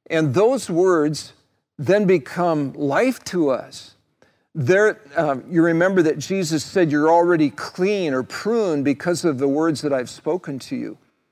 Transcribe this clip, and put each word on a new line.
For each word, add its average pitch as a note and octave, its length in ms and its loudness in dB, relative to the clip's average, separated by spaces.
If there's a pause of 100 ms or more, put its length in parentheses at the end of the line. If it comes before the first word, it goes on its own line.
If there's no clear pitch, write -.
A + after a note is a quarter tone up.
And D#3 240 0
those A3 360 2
words D#3+ 600 0 (480)
then F#3+ 260 2
become E3 680 0
life E3+ 520 -2
to D#3 260 0
us. - 440 -8 (580)
There, F#3 460 2 (160)
um, C#3 340 -2
you E3 140 2
remember F3 380 2
that D#3 180 2
Jesus D#3+ 460 -4
said, F3 260 0
"You're D3+ 180 2
already E3+ 420 4
clean F#3 640 -4
or C3 100 -2
pruned G3 600 -2
because D3+ 400 -2
of D3+ 140 0
the C#3 100 0
words D3+ 340 0
that D3 120 -2
I've B2+ 160 -2
spoken D#3 500 -6
to - 160 -12
you." A2+ 220 -8 (340)